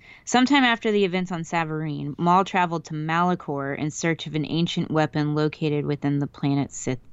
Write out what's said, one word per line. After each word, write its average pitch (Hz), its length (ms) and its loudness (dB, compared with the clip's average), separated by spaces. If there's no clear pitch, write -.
Sometime 254 400 4
after 233 260 2
the 208 140 4
events 180 260 -2
on 165 120 -4
Savareen, 156 760 -4
Maul 175 260 6
traveled 175 420 0
to - 80 -10
Malachor 156 840 0
in 151 120 -2
search 165 380 -2
of 151 80 -10
an 156 100 0
ancient 170 460 0
weapon 151 440 0
located 151 500 0
within 143 340 -2
the 143 80 -2
planet 143 440 -2
Sith - 280 -6